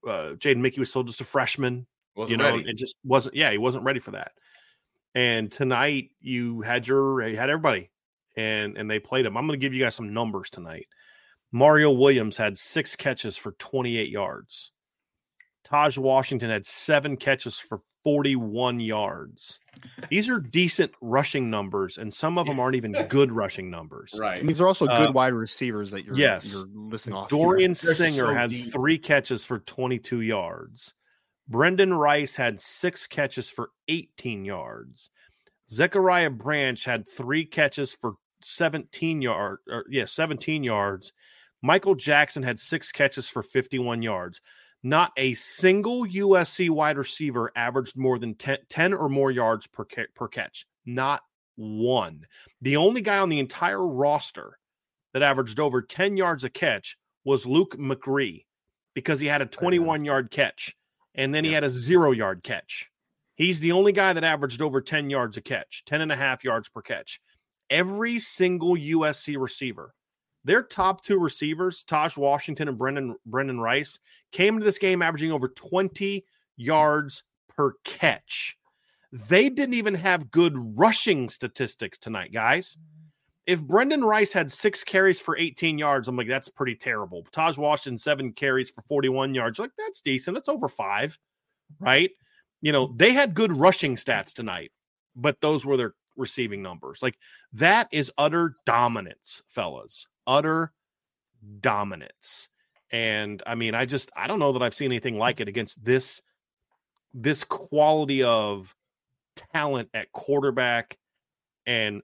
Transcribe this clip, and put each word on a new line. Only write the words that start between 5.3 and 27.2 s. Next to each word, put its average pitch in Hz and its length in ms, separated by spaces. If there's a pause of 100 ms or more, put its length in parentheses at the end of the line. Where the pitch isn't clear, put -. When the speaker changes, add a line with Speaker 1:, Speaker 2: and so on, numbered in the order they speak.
Speaker 1:
tonight 131 600 (100)
you 120 400
had 117 260
your, 135 400
you 110 100
had 127 120
everybody, 143 400 (480)
and, 107 400
and 107 120
they 110 100
played 131 260
him. 104 100
I'm 127 100
gonna 151 120
give 131 160
you 127 100
guys 117 120
some 107 180
numbers 107 360
tonight. 82 380 (640)
Mario 147 400
Williams 127 460
had 104 200
six - 380
catches 120 400
for - 180
twenty-eight 117 560
yards. - 640 (920)
Taj 147 320
Washington 131 520
had 104 160
seven 143 520
catches 131 400
for - 240 (240)
forty-one 123 720
yards. 104 800 (500)
These 208 200
are 240 100
decent 160 600
rushing 127 480
numbers, 98 480
and 107 160
some 165 240
of 170 100
them 143 100
aren't 127 200
even 113 160
Speaker 2:
<laughs> 127 160
Speaker 1:
good 135 240
rushing 95 360
numbers. 82 480
Speaker 2:
Right. 98 220
Speaker 3:
And 151 80
these 160 140
are 180 60
also 185 200
good 117 220
Speaker 1:
Uh, - 20
Speaker 3:
wide 127 220
receivers 110 580
that 98 140
you're, 127 120
Speaker 1:
yes. 101 360
Speaker 3:
you're 95 160 (200)
listing 107 240
off 98 140